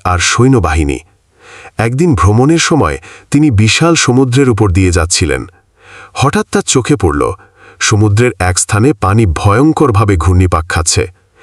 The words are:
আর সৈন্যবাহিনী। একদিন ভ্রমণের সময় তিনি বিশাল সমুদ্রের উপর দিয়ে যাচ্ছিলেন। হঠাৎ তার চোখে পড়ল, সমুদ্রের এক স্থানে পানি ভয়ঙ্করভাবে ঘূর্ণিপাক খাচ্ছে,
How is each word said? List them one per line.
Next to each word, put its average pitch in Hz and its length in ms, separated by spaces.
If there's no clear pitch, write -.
আর 87 140
সৈন্যবাহিনী। 82 800
একদিন 131 360
ভ্রমণের 120 440
সময় 101 400
তিনি 147 200
বিশাল 110 440
সমুদ্রের 131 560
উপর 104 200
দিয়ে 92 220
যাচ্ছিলেন। 80 540
হঠাৎ 208 400
তার 196 100
চোখে 135 340
পড়ল, 71 360
সমুদ্রের 107 580
এক 92 200
স্থানে 117 340
পানি 104 340
ভয়ঙ্করভাবে 104 920
ঘূর্ণিপাক 90 520
খাচ্ছে, - 400